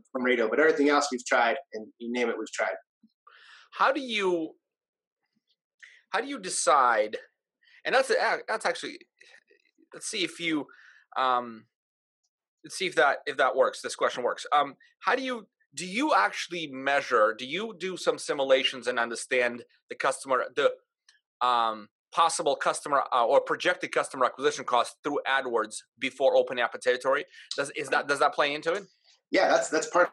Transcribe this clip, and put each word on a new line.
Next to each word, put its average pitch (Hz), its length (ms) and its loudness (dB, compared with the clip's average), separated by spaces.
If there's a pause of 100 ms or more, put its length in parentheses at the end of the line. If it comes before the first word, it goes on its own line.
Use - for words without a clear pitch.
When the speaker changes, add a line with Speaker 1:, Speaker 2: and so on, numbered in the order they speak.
(120)
Speaker 1:
from 127 120 -4
radio. 120 260 2
But 123 100 2
everything 147 300 4
else 143 220 2
we've 123 120 -6
tried, 120 340 2 (160)
and 110 120 -10 (140)
you 117 120 -8
name 120 180 0
it, 110 100 -4
we've 107 120 -8
tried. 107 220 -2 (1000)
Speaker 2:
How 214 180 2
do 285 100 -4
you, 190 540 -2 (1500)
how 202 120 -2
do 262 60 -10
you 277 120 -8
decide? 127 800 2 (680)
And 165 80 0
that's 269 160 2
a, 202 380 0
that's 214 180 -6
actually, 165 320 -4 (960)
let's - 140 -14
see 208 160 -4
if 160 160 -6
you, 160 260 -2 (500)
um, 123 500 -2 (960)
let's 156 120 -14
see 190 120 -2
if 156 80 -6
that, 147 320 4
if 135 100 -6
that 131 180 2
works. 131 280 2
This 120 120 -8
question 123 280 -2
works. - 280 -4
Um, 143 220 2 (280)
how 220 140 0
do 269 60 -4
you, 247 260 -6 (280)
do 151 100 -10
you 240 300 0
actually 180 520 -2
measure, 135 680 2
do 127 80 -10
you 190 320 -6
do 180 200 -6
some 151 200 0
simulations 135 680 2
and 123 100 -2
understand 120 640 -2 (260)
the 127 60 -14
customer, 131 500 -2 (100)
the, 135 160 2 (760)
um, 113 420 0 (240)
possible 160 440 2
customer, 151 480 -2 (100)
uh, 120 120 4
or 131 160 6
projected 160 500 -2
customer 143 340 0
acquisition 127 400 -2
cost 120 380 2
through 143 240 -2
AdWords 120 480 -2 (240)
before 131 360 2
opening 127 280 2
up 113 100 -2
a - 60 -14
territory? 131 460 0 (300)
Does, 143 200 -4
is 143 140 -8
that, 143 180 0
does 143 120 0
that 143 140 4
play 147 220 0
into 160 180 -2
it? 196 120 -4 (440)
Speaker 1:
Yeah, 185 200 4
that's, - 200 2
that's 156 180 0
part 175 260 4